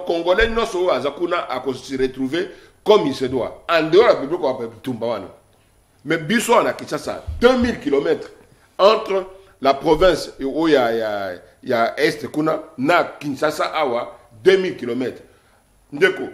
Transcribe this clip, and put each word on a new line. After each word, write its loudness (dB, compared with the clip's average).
Congolais 0
nyonso -2
oyo 0
aza 0
kuna -4
ako -4
se -10
retrouver -4
comme 4
il -2
se -4
doit. -4
En 2
dehors 6
ya 6
biloko -4
ya -4
bitumba -8
wana. -6
Mais -2
biso 0
wana 4
Kinshasa, -8
deux 6
mille 0
kilomètres 0
entre 4
la 4
province 2
oyo -2
ya, 4
ya, -4
ya 0
Est 0
kuna, -2
na 2
Kinshasa -4
awa, -2
deux 6
mille -2
kilomètres. -6
Ndeko, 0